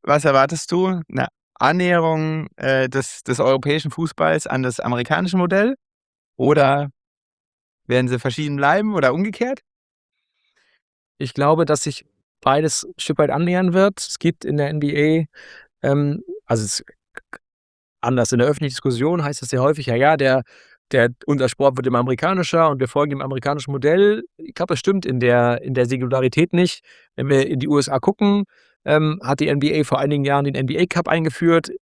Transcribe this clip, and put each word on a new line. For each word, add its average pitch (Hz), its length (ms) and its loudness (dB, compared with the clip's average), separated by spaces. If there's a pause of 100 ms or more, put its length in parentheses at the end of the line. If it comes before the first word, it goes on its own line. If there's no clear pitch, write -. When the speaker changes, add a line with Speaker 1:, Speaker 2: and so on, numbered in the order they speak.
Speaker 1:
Was 147 200 0
erwartest 139 460 2
du? 185 300 -2 (100)
Eine 127 160 -4 (280)
Annäherung, 160 1000 0
äh, 131 340 0
des, - 360 -6
des 120 160 -2
europäischen 143 500 0
Fußballs 160 560 -2
an 131 160 -4
das 127 160 -4
amerikanische 156 580 2
Modell? 190 380 2 (600)
Oder 139 540 2 (1000)
werden 127 180 2
sie 123 140 -2
verschieden 143 340 -4
bleiben 180 400 2
oder 135 180 2
umgekehrt? 220 500 -4 (1600)
Speaker 2:
Ich 131 160 -8
glaube, 160 300 2
dass 147 180 0
sich - 220 -8 (360)
beides 147 440 0
ein - 140 -16
Stück - 200 -4
weit 147 120 2
annähern 175 420 0
wird. 196 260 2
Es - 220 -10
gibt - 240 -2
in 147 120 -2
der 143 120 0
N 151 100 -4
B 147 480 2 (560)
A, - 60 -4
ähm, 143 340 0 (240)
also 110 180 0
es, - 200 -8 (1160)
anders, 120 300 0
in 123 80 2
der 123 80 4
öffentlichen 143 280 -2
Diskussion 143 500 -2
heißt 143 180 -8
es 127 60 -12
sehr 127 140 -2
häufig, 147 240 0
ja, 117 100 -2
ja, 147 200 4
der, 131 260 2 (500)
der, 120 160 4 (160)
unser 135 240 0
Sport 139 300 2
wird 131 80 -2
immer 123 140 2
amerikanischer 160 680 0
und 139 100 -2
wir 127 100 -2
folgen 147 220 0
dem 135 120 -6
amerikanischen 135 500 -6
Modell. 185 520 2 (120)
Ich - 160 -16
glaube, 175 220 -2
das 131 40 -4
stimmt 196 280 0
in 131 120 -2
der, 120 440 4
in 135 100 -6
der 123 140 2
Singularität 131 680 0
nicht. 175 320 0 (320)
Wenn 135 140 -4
wir 135 160 4
in 143 120 -4
die 147 100 -4
U 147 100 4
S 139 100 0
A 139 100 -2
gucken, 202 460 2 (400)
ähm, 156 400 0
hat 135 160 -2
die 151 80 0
N 143 120 0
B 151 200 0
A 143 40 2
vor 135 140 -2
einigen 143 280 0
Jahren 139 180 2
den 139 100 -2
N 131 120 -2
B - 120 -4
A 180 60 2
Cup 170 240 -4
eingeführt 165 640 -2 (160)